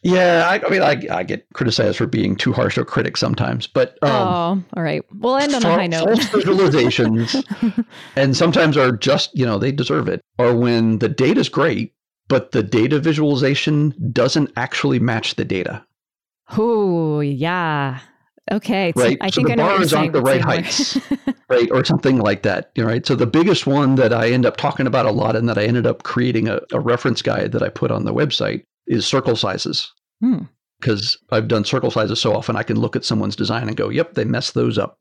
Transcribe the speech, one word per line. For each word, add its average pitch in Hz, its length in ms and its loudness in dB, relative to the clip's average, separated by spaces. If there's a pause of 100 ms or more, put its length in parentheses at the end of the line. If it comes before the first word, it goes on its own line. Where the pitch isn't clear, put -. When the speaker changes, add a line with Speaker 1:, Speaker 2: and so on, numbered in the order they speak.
Speaker 1:
yeah, 175 460 4
I, 196 160 0
I - 60 -2
mean, 190 120 2
I, 143 280 2
I 92 140 -2
get - 300 -8
criticized 110 440 0
for 113 80 2
being 104 300 0
too - 160 0
harsh 110 260 0
a 120 60 -2
critic - 320 -4
sometimes, - 500 -2
but, - 360 0
um, 226 100 2
Speaker 2:
Oh, 180 520 0 (120)
all 175 60 -4
right. 151 200 -4 (160)
We'll 254 180 0
end 285 180 0
on 233 80 0
a 190 40 2
Speaker 1:
fal-, 165 120 2
Speaker 2:
high - 80 0
note. 165 200 -2
Speaker 1:
false 226 200 2
visualizations, 175 1600 0 (160)
Speaker 2:
<laughs> - 160 -12
Speaker 1:
and 135 200 2
sometimes 165 400 2
are 131 160 4
just, - 440 0
you 127 80 0
know, 110 140 0
they 127 140 0
deserve 143 360 -2
it, 90 120 -4 (180)
are 120 160 4
when 117 440 2
the 110 100 0
data's 151 400 0
great, 131 440 -2 (360)
but 131 240 0
the 117 100 0
data 120 380 2
visualization 147 960 2 (180)
doesn't 135 440 0
actually 127 440 -2
match 110 340 -2
the - 100 -4
data. - 400 -4 (720)
Speaker 2:
Oh, 185 640 2
yeah. 147 800 -2 (540)
Okay. 196 380 0
It's, 143 120 -2
Speaker 1:
Right? 123 180 2
Speaker 2:
I 190 100 -2
Speaker 1:
So - 60 -2
Speaker 2:
think 135 120 2
Speaker 1:
the 123 60 2
Speaker 2:
I - 20 2
know 151 80 2
what 185 60 2
you're 196 100 2
Speaker 1:
bars 156 140 2
aren't 151 100 2
Speaker 2:
saying. - 80 -2
Speaker 1:
the 139 100 2
right 131 180 2
Speaker 2:
Say - 40 0
more. 131 100 2 (680)
Speaker 1:
heights, 262 200 -4
Speaker 2:
<laughs> - 40 -20
Speaker 1:
right? 120 240 2
Or 127 120 2
something 131 340 2
like 104 260 0
that, 98 340 -2
right? 113 260 0
So 135 120 0
the - 100 2
biggest 165 400 2
one 139 300 4
that 120 160 4
I 117 180 2
end 127 160 2
up 127 100 0
talking 135 300 -2
about 120 200 2
a 110 40 2
lot 110 240 0
and 113 140 0
that 104 100 0
I 104 60 0
ended 117 200 0
up 120 200 -2
creating 123 420 0
a, 110 140 -2 (120)
a - 60 -2
reference 120 440 0
guide 107 300 -2
that 120 120 -2
I - 60 -4
put - 200 -4
on 110 140 -2
the 52 100 -4
website - 480 -2 (240)
is 110 180 -2
circle 131 300 0
sizes. - 560 -4 (300)
Speaker 2:
Hmm. 233 220 0 (380)
Speaker 1:
'Cause 107 380 -2 (140)
I've 110 160 0
done 107 160 0
circle - 260 -2
sizes 110 300 -2
so 107 160 0
often, 110 180 -6
I 107 80 -4
can 110 160 -2
look 117 160 -2
at 113 100 -4
someone's 104 320 -2
design 110 300 -4
and 110 100 -6
go, 101 140 -4
"Yep, 151 240 -4
they 117 100 -2
messed 120 300 -4
those 120 240 0
up." - 220 -6